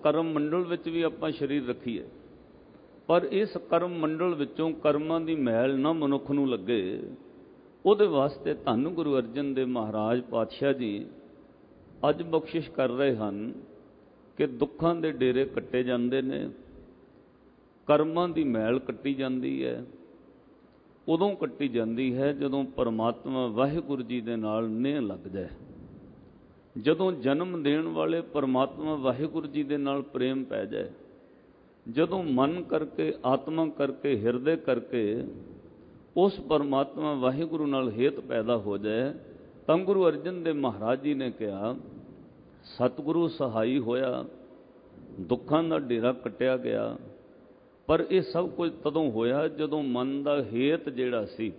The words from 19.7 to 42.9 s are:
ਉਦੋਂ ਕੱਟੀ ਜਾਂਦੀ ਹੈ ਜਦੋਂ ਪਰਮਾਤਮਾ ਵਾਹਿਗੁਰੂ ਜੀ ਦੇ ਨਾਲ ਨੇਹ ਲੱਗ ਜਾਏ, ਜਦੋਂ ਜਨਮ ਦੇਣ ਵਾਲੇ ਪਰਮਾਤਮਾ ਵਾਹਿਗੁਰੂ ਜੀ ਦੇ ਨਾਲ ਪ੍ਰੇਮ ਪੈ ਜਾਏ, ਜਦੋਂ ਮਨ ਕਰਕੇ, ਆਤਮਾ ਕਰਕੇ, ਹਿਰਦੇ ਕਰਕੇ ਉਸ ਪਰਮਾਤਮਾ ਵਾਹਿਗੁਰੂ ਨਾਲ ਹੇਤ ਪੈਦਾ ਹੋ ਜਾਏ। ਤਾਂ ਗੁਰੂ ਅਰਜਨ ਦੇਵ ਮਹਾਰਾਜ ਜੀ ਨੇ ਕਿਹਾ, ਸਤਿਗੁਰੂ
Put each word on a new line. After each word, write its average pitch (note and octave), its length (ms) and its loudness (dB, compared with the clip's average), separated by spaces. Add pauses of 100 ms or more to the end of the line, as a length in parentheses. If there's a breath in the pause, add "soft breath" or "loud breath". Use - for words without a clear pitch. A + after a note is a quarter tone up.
ਉਦੋਂ F#3 280 2
ਕੱਟੀ D3 320 -2
ਜਾਂਦੀ A#2 480 0
ਹੈ C#3 160 2
ਜਦੋਂ C#3 320 -2
ਪਰਮਾਤਮਾ B2 840 -2
ਵਾਹਿਗੁਰੂ C3+ 560 0
ਜੀ A#2+ 180 -4
ਦੇ A#2 160 -4
ਨਾਲ A2 340 0
ਨੇਹ C3+ 300 0
ਲੱਗ F#2+ 280 -6
ਜਾਏ, F#2 200 -6 (1300)
ਜਦੋਂ D#3+ 360 4
ਜਨਮ D#3 500 0
ਦੇਣ D3+ 260 2
ਵਾਲੇ D#3+ 320 0
ਪਰਮਾਤਮਾ C#3 760 0
ਵਾਹਿਗੁਰੂ C#3+ 520 -2
ਜੀ D3 160 -4
ਦੇ C#3+ 140 0
ਨਾਲ C#3 260 -2
ਪ੍ਰੇਮ C3 420 -2
ਪੈ G#2 200 -4
ਜਾਏ, A2 240 -4 (960)
ਜਦੋਂ E3+ 360 0
ਮਨ D3+ 400 2
ਕਰਕੇ, D#3 500 -2 (120)
ਆਤਮਾ D3+ 440 2
ਕਰਕੇ, C#3 480 -2
ਹਿਰਦੇ B2 400 2
ਕਰਕੇ A#2+ 680 -2 (920)
ਉਸ F#3+ 240 4
ਪਰਮਾਤਮਾ D3 760 0
ਵਾਹਿਗੁਰੂ D3 520 0
ਨਾਲ C3+ 240 0
ਹੇਤ A#2+ 300 2
ਪੈਦਾ A#2 360 0
ਹੋ G2+ 220 -2
ਜਾਏ। A2 340 0 (540)
ਤਾਂ D#3+ 120 6
ਗੁਰੂ F#3+ 300 4
ਅਰਜਨ E3 340 -2
ਦੇਵ D#3+ 120 0
ਮਹਾਰਾਜ B2 480 0
ਜੀ D3 120 0
ਨੇ C3+ 160 -2
ਕਿਹਾ, G#2+ 440 -4 (880)
ਸਤਿਗੁਰੂ D3+ 640 0